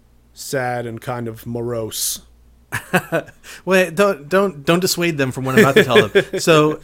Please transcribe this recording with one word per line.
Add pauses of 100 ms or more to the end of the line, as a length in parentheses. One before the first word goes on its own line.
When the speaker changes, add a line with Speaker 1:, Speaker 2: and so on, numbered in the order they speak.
(340)
Speaker 1:
sad
and
kind
of
morose. (520)
Speaker 2:
<laughs> (640)
Well,
don't,
don't,
don't
dissuade
them
from
what
I'm
about
to
tell
them.
Speaker 1:
<laughs>
Speaker 2:
So,